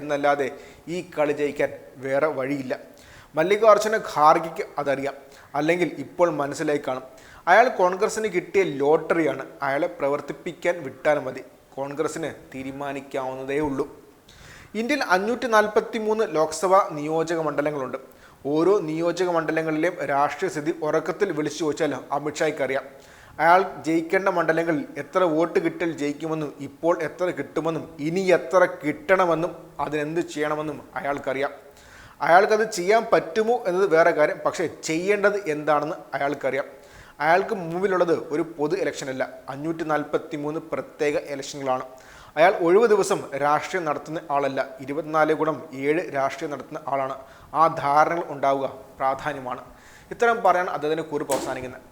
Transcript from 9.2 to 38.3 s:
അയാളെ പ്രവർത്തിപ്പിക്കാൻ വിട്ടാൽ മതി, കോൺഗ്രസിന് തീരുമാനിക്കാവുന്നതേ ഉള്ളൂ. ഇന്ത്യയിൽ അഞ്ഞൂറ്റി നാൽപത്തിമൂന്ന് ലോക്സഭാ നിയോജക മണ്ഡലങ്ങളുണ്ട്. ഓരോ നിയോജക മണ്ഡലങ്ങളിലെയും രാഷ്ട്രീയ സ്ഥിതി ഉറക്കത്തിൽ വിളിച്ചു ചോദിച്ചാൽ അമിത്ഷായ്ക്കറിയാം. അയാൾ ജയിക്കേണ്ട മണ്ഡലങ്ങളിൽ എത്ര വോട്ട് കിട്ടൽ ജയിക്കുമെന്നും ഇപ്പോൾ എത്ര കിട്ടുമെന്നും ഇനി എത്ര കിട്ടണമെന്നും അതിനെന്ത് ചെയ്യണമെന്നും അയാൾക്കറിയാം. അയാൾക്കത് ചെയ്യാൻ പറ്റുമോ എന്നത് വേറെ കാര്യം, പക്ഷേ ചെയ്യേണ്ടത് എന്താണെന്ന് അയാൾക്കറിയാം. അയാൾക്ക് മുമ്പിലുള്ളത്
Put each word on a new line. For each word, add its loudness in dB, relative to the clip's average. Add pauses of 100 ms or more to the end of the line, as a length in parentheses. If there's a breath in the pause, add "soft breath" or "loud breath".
അയാളെ 0 (120)
പ്രവർത്തിപ്പിക്കാൻ -2 (100)
വിട്ടാൽ 0
മതി, -10 (360)
കോൺഗ്രസിന് -4 (220)
തീരുമാനിക്കാവുന്നതേ -6 (120)
ഉള്ളൂ. -2 (960 loud breath)
ഇന്ത്യയിൽ -2 (140)
അഞ്ഞൂറ്റി 0
നാൽപത്തിമൂന്ന് 2 (120)
ലോക്സഭാ 4 (180)
നിയോജക -2
മണ്ഡലങ്ങളുണ്ട്. -4 (560 loud breath)
ഓരോ 4 (140)
നിയോജക -2
മണ്ഡലങ്ങളിലെയും 0 (160)
രാഷ്ട്രീയ 0
സ്ഥിതി -4 (160)
ഉറക്കത്തിൽ 0
വിളിച്ചു -4
ചോദിച്ചാൽ 0 (240)
അമിത്ഷായ്ക്കറിയാം. -2 (560 loud breath)
അയാൾ 8 (260)
ജയിക്കേണ്ട 0
മണ്ഡലങ്ങളിൽ 0 (200)
എത്ര -2 (120)
വോട്ട് 0
കിട്ടൽ -4 (120)
ജയിക്കുമെന്നും -4 (180)
ഇപ്പോൾ 0 (140)
എത്ര -4 (120)
കിട്ടുമെന്നും -4 (220)
ഇനി 0 (160)
എത്ര 4 (220)
കിട്ടണമെന്നും 0 (320)
അതിനെന്ത് -2 (100)
ചെയ്യണമെന്നും -4 (220)
അയാൾക്കറിയാം. -2 (720 loud breath)
അയാൾക്കത് 6 (100)
ചെയ്യാൻ 4 (120)
പറ്റുമോ 2 (140)
എന്നത് 2
വേറെ 6
കാര്യം, 2
പക്ഷേ -2 (220)
ചെയ്യേണ്ടത് 2 (160)
എന്താണെന്ന് 0 (180)
അയാൾക്കറിയാം. -2 (560 loud breath)
അയാൾക്ക് 2
മുമ്പിലുള്ളത് 0 (200)